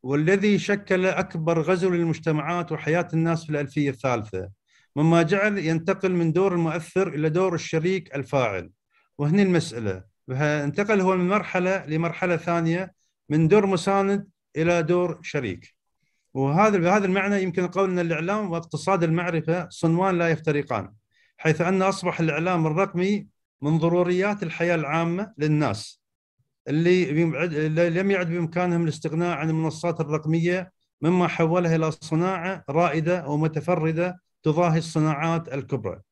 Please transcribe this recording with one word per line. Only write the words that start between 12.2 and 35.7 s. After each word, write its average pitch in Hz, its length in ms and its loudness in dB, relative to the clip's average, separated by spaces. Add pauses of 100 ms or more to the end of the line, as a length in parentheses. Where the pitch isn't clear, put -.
ثانية، 170 580 -2 (340)
من 156 200 2
دور 202 180 6
مساند 196 600 0 (280)
إلى 170 260 2
دور 175 400 0
شريك. 117 520 -6 (600)
وهذا، 170 440 2
بهذا 190 280 2
المعنى 196 360 0
يمكن 180 240 -2
قول 190 240 0
أن 180 80 0
الإعلام 175 520 -2
واقتصاد 165 520 -2
المعرفة 165 680 0
صنوان 175 500 2
لا 170 100 2
يفترقان، 147 680 -2 (440)
حيث 156 220 0
أن 190 220 2
أصبح 190 380 -2
الإعلام 160 460 0
الرقمي 196 600 0 (360)
من 156 160 2
ضروريات 180 640 0
الحياة 170 320 -2
العامة 170 640 -2
للناس، 147 640 0 (680)
اللي 165 440 2
بيمعد-، 160 420 0
اللي 156 360 0
لم 190 200 0
يعد 180 200 0
بإمكانهم 170 540 0
الاستغناء 160 520 -2
عن 156 140 -2
المنصات 160 500 -2
الرقمية، 165 720 -2 (300)
مما 175 260 2
حولها 170 480 2
إلى 160 140 0
صناعة 175 800 -4
رائدة 160 580 0
ومتفردة 160 920 0 (200)
تضاهي 165 360 2
الصناعات 160 760 0
الكبرى. 104 460 -6 (120)